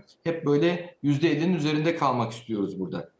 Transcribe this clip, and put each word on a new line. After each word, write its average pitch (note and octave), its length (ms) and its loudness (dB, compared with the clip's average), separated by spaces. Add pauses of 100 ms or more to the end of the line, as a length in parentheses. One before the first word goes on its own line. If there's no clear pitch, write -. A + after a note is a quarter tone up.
(240)
Hep E3 220 -4
böyle E3+ 580 0
yüzde C#3+ 280 4
ellinin F3 240 2
üzerinde D3+ 400 0
kalmak B2 360 0
istiyoruz F#2+ 480 -6
burada. F2+ 300 -8 (100)